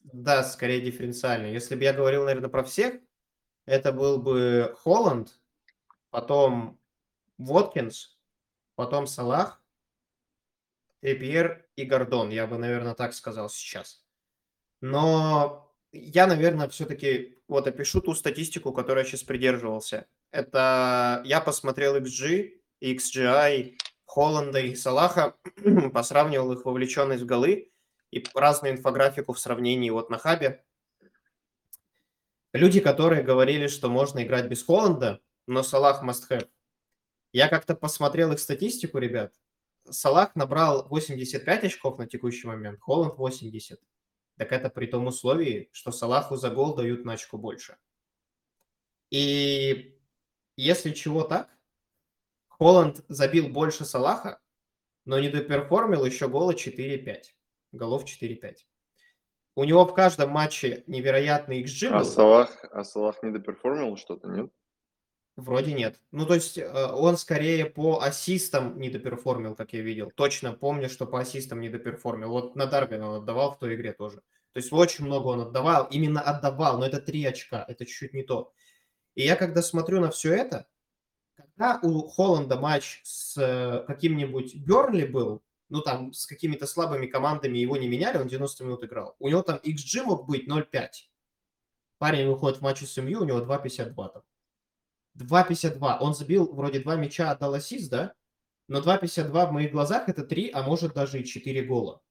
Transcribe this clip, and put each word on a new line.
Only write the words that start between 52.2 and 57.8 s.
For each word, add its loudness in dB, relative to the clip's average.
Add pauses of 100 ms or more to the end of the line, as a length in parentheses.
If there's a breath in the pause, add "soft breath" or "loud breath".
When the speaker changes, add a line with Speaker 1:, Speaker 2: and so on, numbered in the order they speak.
Speaker 1:
Холланд 8
забил 2
больше -2
Салаха, -2 (640)
но 0
не 0
доперформил 2
еще -4
гола 0
четыре-пять. -10 (360)
Голов -6